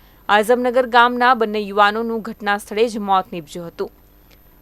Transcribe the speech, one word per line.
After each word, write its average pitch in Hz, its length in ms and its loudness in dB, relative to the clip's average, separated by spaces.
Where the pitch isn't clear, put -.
આઝમનગર 240 640 2
ગામના 247 460 4
બંને 214 260 -2
યુવાનોનું 208 640 0
ઘટના 208 320 -4
સ્થળે 214 300 -2
જ 214 140 -8
મોત 190 300 -2
નીપજ્યું 170 380 -12
હતું. - 240 -10